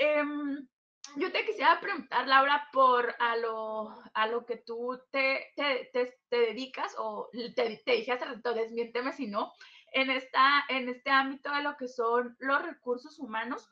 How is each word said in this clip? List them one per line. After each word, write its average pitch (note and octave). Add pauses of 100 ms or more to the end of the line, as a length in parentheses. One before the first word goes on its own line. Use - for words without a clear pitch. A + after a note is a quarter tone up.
Em, D4 (480)
yo F4+
te A4+
quisiera D4+
preguntar, B3+
Laura, C4+
por B3
a A#3
lo, A3 (240)
a A3
lo A#3
que A3
tú A#3+ (100)
te, C4+
te, C#4
te, B3+ (100)
te A#3+
dedicas, A#3+
o G#3+ (280)
te, A3
te C4
dije A#3
hace B3+
rato, A#3+
desmiénteme A#3
si C#4
no, G#3+ (400)
en C4
esta, C4+
en B3+
este B3
ámbito C4+
de C#4+
lo D4
que B3+
son A#3+
los C#4
recursos D4
humanos, A#3